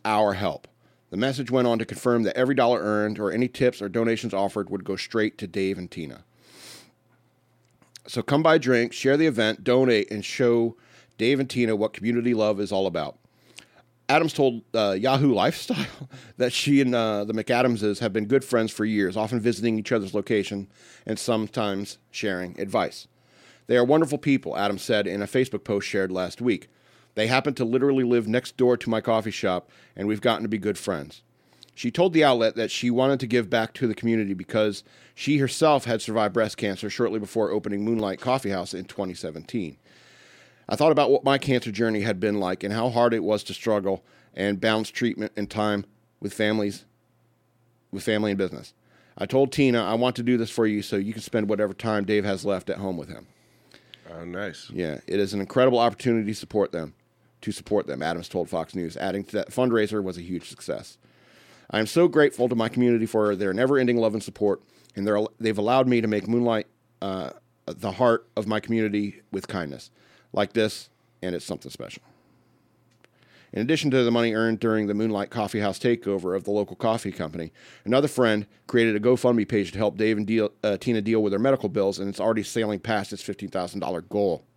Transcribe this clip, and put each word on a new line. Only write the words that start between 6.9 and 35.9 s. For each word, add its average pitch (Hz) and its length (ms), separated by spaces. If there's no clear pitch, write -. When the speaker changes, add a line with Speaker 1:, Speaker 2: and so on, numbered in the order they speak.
Speaker 1:
So - 160
come 143 200
by 160 140
a - 20
drink, 120 340
share 135 240
the 160 100
event, 110 380
donate, 123 460
and 104 140
show 117 520
Dave 131 220
and 131 100
Tina 117 240
what 107 180
community 120 420
love 107 260
is 98 100
all 98 160
about. 82 320
Adams 143 240
told, 123 300
uh, 104 240
Yahoo 131 360
Lifestyle 139 760
<laughs> - 260
that 123 160
she 143 280
and, 127 140
uh, 110 300
the 107 100
McAdamses 110 640
have 110 140
been 107 140
good 131 180
friends 113 260
for - 140
years, 104 320
often 110 240
visiting 110 380
each 104 120
other's 104 240
location 101 540
and 107 140
sometimes 107 800
sharing 90 480
advice. 98 480
"They 123 100
are 123 80
wonderful 147 340
people," - 380
Adams 101 260
said 104 260
in 101 140
a 101 40
Facebook 127 380
post 101 240
shared 95 240
last 92 280
week. - 280
"They 110 100
happen 131 280
to 123 100
literally 131 400
live 120 240
next 120 280
door 123 200
to 117 140
my 113 100
coffee 110 320
shop, 90 360
and 98 100
we've 107 140
gotten 113 240
to 110 40
be 107 100
good 98 200
friends." 76 440
She - 160
told 175 220
the 160 120
outlet 117 300
that 110 160
she 123 200
wanted 131 300
to 127 60
give 113 240
back 113 240
to 123 140
the 107 60
community 110 400
because 104 500
she 147 220
herself 139 460
had 117 160